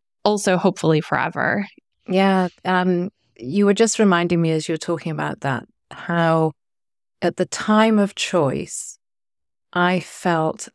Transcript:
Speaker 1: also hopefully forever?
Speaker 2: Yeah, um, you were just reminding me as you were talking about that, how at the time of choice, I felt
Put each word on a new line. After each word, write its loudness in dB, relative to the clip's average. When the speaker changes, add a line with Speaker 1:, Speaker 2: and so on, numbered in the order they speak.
Speaker 1:
also 2
hopefully 2
forever? -4
Speaker 2:
Yeah, 2
um, 0
you -2
were 4
just 0
reminding 2
me 2
as -2
you -2
were -2
talking -6
about -6
that, -4
how 0
at -2
the 0
time 2
of 2
choice, -4
I 0
felt -2